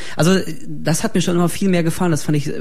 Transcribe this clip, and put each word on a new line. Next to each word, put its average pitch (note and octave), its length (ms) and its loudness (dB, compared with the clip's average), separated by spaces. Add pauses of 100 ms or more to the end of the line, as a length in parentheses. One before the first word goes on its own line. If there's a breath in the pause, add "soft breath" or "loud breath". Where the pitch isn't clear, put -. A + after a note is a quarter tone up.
(160 loud breath)
also, E3+ 160 4
äh, F#3+ 120 2 (220)
das D3+ 360 -2
hat A3 120 -2
mir F#3 60 2
schon F3+ 140 0
immer F3 160 2
viel G3 180 0
mehr F3 140 2
gefallen. E3 300 0
Das D3 100 0
fand D3+ 160 0
ich C#3+ 120 -4 (100)